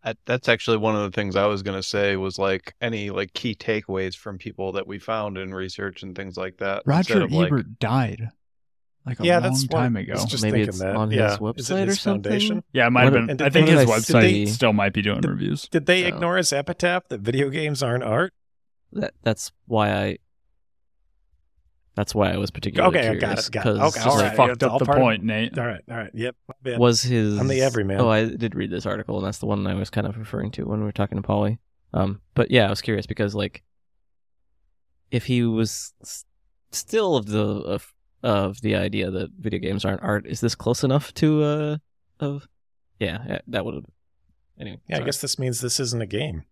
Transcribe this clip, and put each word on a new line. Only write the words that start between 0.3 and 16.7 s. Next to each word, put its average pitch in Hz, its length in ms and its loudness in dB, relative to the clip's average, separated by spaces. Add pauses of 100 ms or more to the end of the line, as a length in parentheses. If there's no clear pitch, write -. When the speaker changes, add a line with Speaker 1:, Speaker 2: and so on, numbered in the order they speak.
Speaker 1:
actually 113 280 2
one 107 180 0
of 104 80 0
the 98 120 -4
things 98 200 -2
I 98 100 4
was 104 180 0
gonna 95 200 -6
say 101 340 0
was, 95 220 -4
like, 98 420 -2
any, 110 300 -4
like, 98 220 -6
key 113 220 -4
takeaways 95 600 -4
from 101 220 -14
people 95 360 -8
that 95 140 -6
we 98 120 -10
found 104 380 -4
in 95 160 -8
research 95 500 -8
and 95 120 -14
things 95 220 -12
like 92 200 -8
that, 98 280 -4
Speaker 2:
Roger 139 360 2
Speaker 1:
instead - 0 -
of, 95 100 -2
like 160 160 4
Speaker 2:
Ebert 117 320 0
died, 113 500 0 (760)
like, 127 140 -8
a - 60 -4
Speaker 3:
Yeah, 175 140 6
Speaker 2:
long - 40 -2
Speaker 3:
that's 131 240 0
what - 120 -4
Speaker 2:
time 123 180 2
Speaker 3:
I 92 40 -4
Speaker 2:
ago. - 120 -6
Speaker 3:
was 98 120 -2
just 110 180 -2
Speaker 4:
Maybe 107 160 2
Speaker 3:
thinking 104 100 2
Speaker 4:
it's 92 100 -6
Speaker 3:
that. 95 160 -2
Speaker 4:
on 107 160 0
his 107 80 2
Speaker 3:
Yeah. 107 140 4
Is 101 60 -4
it 117 340 -4
Speaker 4:
website 190 100 2
or - 40 0
Speaker 3:
his 196 140 -2
Speaker 4:
something? 202 300 -2
Speaker 3:
foundation? 208 320 0 (100)
Speaker 2:
Yeah, 123 140 4
it - 20 4
might 123 140 6
have 135 100 8
Speaker 4:
What 123 60 6
Speaker 2:
been. 117 120 -2
Speaker 3:
And 131 80 -4
did 139 80 2
Speaker 2:
I - 20 6
think 156 180 6
Speaker 3:
they, 165 100 8
Speaker 2:
his 135 80 10
Speaker 4:
what 113 200 4
did 120 100 2
I 120 40 8
Speaker 2:
website 95 120 8
Speaker 3:
did 104 160 2
they, 104 40 0
Speaker 2:
still 113 220 4
might 101 200 2
be 107 80 0
doing 101 200 0
Speaker 3:
did, 95 80 0
Speaker 2:
reviews. 98 400 -4
Speaker 3:
did 151 160 0
they 180 200 4
Speaker 4:
Oh. - 20 0
Speaker 3:
ignore 175 300 -2
his 180 160 0
epitaph 175 560 -2